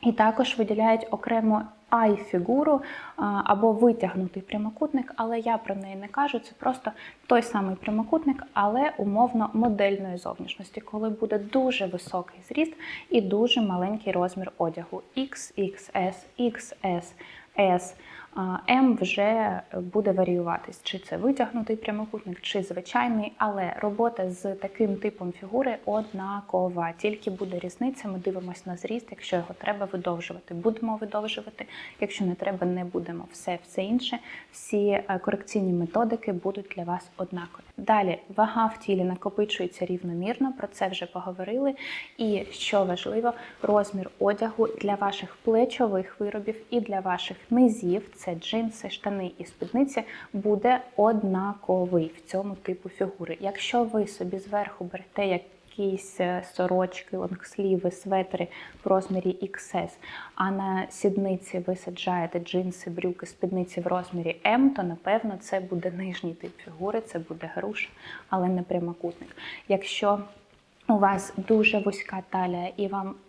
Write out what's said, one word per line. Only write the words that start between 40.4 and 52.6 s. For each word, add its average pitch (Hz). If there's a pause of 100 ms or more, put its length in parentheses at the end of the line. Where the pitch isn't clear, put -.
про -
це 202
вже 175
поговорили. 190 (440)
І, 208
що -
важливо, 208 (300)
розмір 202
одягу 220
для 208
ваших 196
плечових 226
виробів 208 (140)
і 240
для 208
ваших 185 (140)
низів, 214
це -
джинси, 220
штани 190
і 175
спідниці, 247 (300)
буде 208 (160)
однаковий 190
в -
цьому 196
типу 185